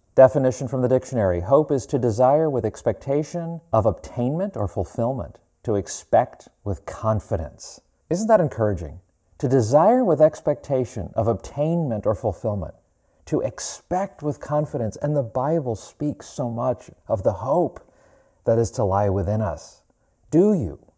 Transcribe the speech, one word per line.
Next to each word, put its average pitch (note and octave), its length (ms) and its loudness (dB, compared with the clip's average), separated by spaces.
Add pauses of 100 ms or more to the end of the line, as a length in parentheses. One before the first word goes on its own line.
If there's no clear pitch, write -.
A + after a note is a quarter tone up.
(160)
Definition C3 520 6
from B2+ 160 -4
the B2 40 2
dictionary, A#2 540 0
"Hope C#3 300 4
is C3+ 160 0
to C#3 120 -2
desire B2+ 500 2
with B2+ 140 -2
expectation D3+ 960 -4 (140)
of A2 120 4
obtainment D3 680 -2
or G#2 120 -4
fulfillment, A2+ 720 -6 (240)
to A2 120 -2
expect - 720 -2 (160)
with G2+ 220 -6
confidence." - 960 -6 (280)
Isn't F#3+ 180 -2
that G#3+ 120 6
encouraging? G#2 600 -2 (380)
To C3+ 100 -2
desire D3 560 4
with D#3 160 2
expectation C3+ 920 -2
of G#2+ 120 0
obtainment C#3+ 800 -2
or G#2+ 100 2
fulfillment, G2+ 600 -6 (500)
to - 160 -2
expect - 800 -8
with D3 180 -6
confidence. C#3+ 580 -4
And D3 180 -4
the C#3 80 0
Bible B2+ 520 -2
speaks - 540 -8
so B2 200 -6
much A#2+ 420 -6 (160)
of G2+ 160 -2
the A2+ 100 2
hope C#3 480 -2 (640)
that A2+ 140 4
is A#2 120 0
to B2 120 -2
lie G2 260 2
within G2 320 0
us. E2+ 400 -8 (480)
Do G3 240 4
you? G2+ 260 -4 (180)